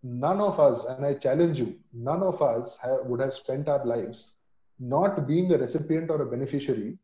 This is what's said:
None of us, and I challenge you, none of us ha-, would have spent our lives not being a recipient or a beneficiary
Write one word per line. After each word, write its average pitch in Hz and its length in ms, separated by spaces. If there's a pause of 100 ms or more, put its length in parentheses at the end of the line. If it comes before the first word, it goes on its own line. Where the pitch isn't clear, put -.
None 135 380
of 196 200
us, 127 240
and 131 200
I 143 100
challenge 147 440
you, 110 160 (180)
none 139 300
of 185 180
us 123 380
ha-, 131 260
would 123 160
have 135 140
spent 143 340
our 139 160
lives 117 520 (420)
not 147 480
being 175 260
a 147 60
recipient 156 520
or 151 120
a 123 40
beneficiary 127 760